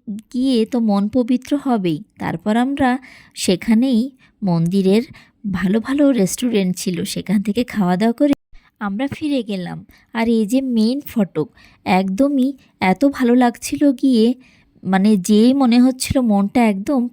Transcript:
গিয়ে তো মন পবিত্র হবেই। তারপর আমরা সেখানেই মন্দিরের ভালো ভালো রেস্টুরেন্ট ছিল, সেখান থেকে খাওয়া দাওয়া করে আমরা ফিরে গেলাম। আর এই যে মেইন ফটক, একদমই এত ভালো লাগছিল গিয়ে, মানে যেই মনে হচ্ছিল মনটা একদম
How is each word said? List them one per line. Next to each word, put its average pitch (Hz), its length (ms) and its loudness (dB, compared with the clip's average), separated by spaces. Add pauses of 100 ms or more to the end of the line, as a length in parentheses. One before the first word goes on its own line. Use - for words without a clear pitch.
(320)
গিয়ে 254 360 0
তো 240 140 -4
মন 202 280 0
পবিত্র 247 500 -2
হবেই। 196 400 -2 (200)
তারপর 202 380 -4
আমরা 269 340 0 (460)
সেখানেই 233 640 2 (420)
মন্দিরের 190 600 2 (500)
ভালো 185 280 0
ভালো 277 320 0
রেস্টুরেন্ট 202 640 0
ছিল, 180 280 -6
সেখান 196 380 -4
থেকে 220 220 -4
খাওয়া 185 320 -2
দাওয়া 226 220 -2
করে 285 140 2 (480)
আমরা 208 280 -6
ফিরে 285 340 -4
গেলাম। 180 360 -8 (360)
আর 226 140 -2
এই 226 180 2
যে 240 120 0 (160)
মেইন 226 240 0 (100)
ফটক, 170 400 -4 (380)
একদমই 226 600 0 (320)
এত 185 280 0
ভালো 254 260 0
লাগছিল 254 480 0 (100)
গিয়ে, 240 340 2 (560)
মানে 190 280 2 (120)
যেই 214 320 4
মনে 247 260 2
হচ্ছিল 254 420 0
মনটা 202 420 0
একদম 220 360 0 (120)